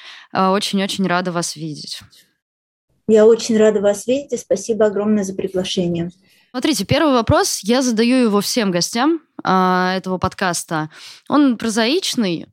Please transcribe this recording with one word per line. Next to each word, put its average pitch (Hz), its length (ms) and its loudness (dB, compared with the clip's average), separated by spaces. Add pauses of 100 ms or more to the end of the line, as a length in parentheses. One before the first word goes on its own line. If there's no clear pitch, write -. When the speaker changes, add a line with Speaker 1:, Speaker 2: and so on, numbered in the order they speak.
(340)
Speaker 1:
А, 190 180 2
очень-очень 196 560 -2
рада 180 240 -2
вас 170 240 -4
видеть. 156 460 -12 (1080)
Speaker 2:
Я 214 180 6
очень 226 320 4
рада 214 220 4
вас 202 280 0
видеть, 269 260 -2
и 233 40 -2
спасибо 214 500 0
огромное 208 360 0
за 190 100 -6
приглашение. 180 800 -4 (400)
Speaker 1:
Смотрите, 254 320 -2
первый 277 300 2
вопрос, 285 500 0
я 240 180 2
задаю 240 360 2
его 208 240 2
всем 196 300 -2
гостям, 240 500 0 (200)
а, 185 540 2
этого 185 220 -4
подкаста. 170 720 -4 (400)
Он 269 280 2
прозаичный, 226 960 -2